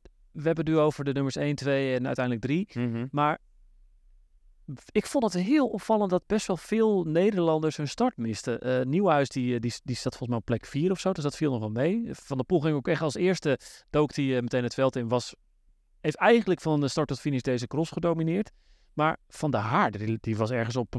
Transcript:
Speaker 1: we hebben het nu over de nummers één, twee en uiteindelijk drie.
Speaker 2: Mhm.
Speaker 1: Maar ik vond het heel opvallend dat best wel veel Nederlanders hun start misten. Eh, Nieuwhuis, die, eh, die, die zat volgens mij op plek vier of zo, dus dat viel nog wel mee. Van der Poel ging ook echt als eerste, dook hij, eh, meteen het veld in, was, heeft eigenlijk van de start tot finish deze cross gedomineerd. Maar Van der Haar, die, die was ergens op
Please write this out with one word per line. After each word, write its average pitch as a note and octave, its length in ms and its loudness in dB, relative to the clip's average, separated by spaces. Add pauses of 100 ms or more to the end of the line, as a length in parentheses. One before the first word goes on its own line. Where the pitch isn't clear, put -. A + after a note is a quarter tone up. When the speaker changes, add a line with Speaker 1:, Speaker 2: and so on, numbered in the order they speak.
(320)
Speaker 1:
we D3+ 120 -12
hebben D#3+ 220 0
het - 20 -6
nu D#3+ 100 4
over D3+ 260 4
de C#3 100 0
nummers C3+ 220 -2
één, D3 200 -2
twee C3+ 400 0
en B2 100 -2
uiteindelijk B2 400 -2
drie. D#3+ 220 0 (200)
Speaker 2:
Mhm. A#2 240 -4
Speaker 1:
Maar D3 280 0 (1500)
ik G#3 140 0
vond C#4 180 0
het G#3 100 0
heel A#3 340 2
opvallend G#3 420 0
dat F3+ 160 0
best G#3 220 -2
wel F#3 100 0
veel G#3+ 460 2
Nederlanders D#3+ 720 2
hun D3 100 -4
start A#3+ 300 -2
misten. A#2 440 -4
Eh, B2+ 240 0
Nieuwhuis, D3+ 440 2
die, B2 260 -2
eh, A#2+ 40 -2
die, A2+ 140 -4 (100)
die B2+ 120 -6
zat - 220 -4
volgens A#2 120 -6
mij A#2+ 80 -2
op A2 80 -8
plek A#2 200 -2
vier E3 260 0
of F#3 80 -4
zo, F#3+ 120 0
dus D#3 120 -4
dat C#3+ 120 -2
viel D3+ 160 0
nog B2 80 0
wel G#2+ 120 -4
mee. E3+ 400 -2
Van - 260 -8
der B2+ 80 0
Poel F3+ 140 2
ging D#3 160 2
ook C3+ 120 -4
echt D#3+ 140 0
als D3+ 140 -2
eerste, E3+ 440 2 (300)
dook D3+ 260 2
hij, C3+ 200 0
eh, B2 60 0
meteen B2 220 0
het A#2+ 100 -4
veld C3 220 2
in, A#2+ 120 -2
was, A#2 280 -2 (640)
heeft D#3 160 0
eigenlijk F#3+ 440 4
van D3+ 200 2
de C#3+ 60 2
start D3 200 0
tot C3 120 -4
finish C#3 220 -2
deze B2 260 -2
cross D#3+ 240 -2
gedomineerd. E3 600 0 (420)
Maar D3+ 240 2 (100)
Van - 240 -4
der A#2+ 80 2
Haar, B2 320 2
die, G#2+ 300 -2
die A2 160 -2
was A2 140 0
ergens A#2 240 -2
op B2 240 -4